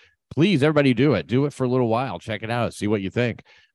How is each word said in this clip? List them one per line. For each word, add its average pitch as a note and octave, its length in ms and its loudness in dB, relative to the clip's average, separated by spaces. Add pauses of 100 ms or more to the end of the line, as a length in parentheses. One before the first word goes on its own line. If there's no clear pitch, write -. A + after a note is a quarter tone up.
(300)
Please, D#3 320 2
everybody D3 300 4
do B2+ 220 2
it. E2 120 -2
Do C3 200 0
it C#3 80 -8
for C3 100 -6
a B2 40 0
little B2+ 200 0
while. A2 300 -2
Check G#2+ 240 -8
it A2 80 -6
out. A#2 240 -2
See G2+ 120 -6
what G#2 140 0
you F#2+ 80 -6
think. A2+ 340 -2 (320)